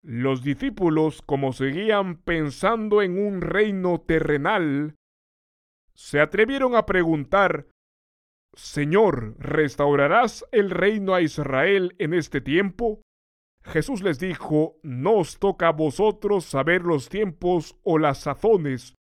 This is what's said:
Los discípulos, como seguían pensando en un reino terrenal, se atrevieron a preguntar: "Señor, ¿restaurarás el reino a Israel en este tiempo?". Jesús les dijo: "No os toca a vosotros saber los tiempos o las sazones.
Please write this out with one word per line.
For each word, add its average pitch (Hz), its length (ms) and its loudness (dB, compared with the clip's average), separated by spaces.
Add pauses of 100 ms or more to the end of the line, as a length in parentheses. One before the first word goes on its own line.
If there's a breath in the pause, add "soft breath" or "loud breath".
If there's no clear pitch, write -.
Los 131 380 -2
discípulos, 156 800 -2
como 139 320 -2
seguían 185 600 -2
pensando 208 880 0
en 185 200 -2
un 196 180 -2
reino 185 600 0
terrenal, 151 920 0 (1000)
se - 260 -4
atrevieron 240 540 2
a 214 140 2
preguntar: 165 800 0 (880)
"Señor, 147 840 0
¿restaurarás 147 1120 2
el 202 200 2
reino 190 420 0
a 180 80 2
Israel 160 760 0
en 170 160 -2
este 147 260 -2
tiempo?". 196 640 -2 (600)
Jesús 180 380 -4
les 180 160 -2
dijo: 156 640 -2
"No 151 360 0
os 170 200 -2
toca 185 300 0
a 165 40 4
vosotros 196 760 0
saber 165 360 0
los 165 260 -2
tiempos 180 760 -4
o 160 160 0
las 143 180 0
sazones. 147 800 -2 (120)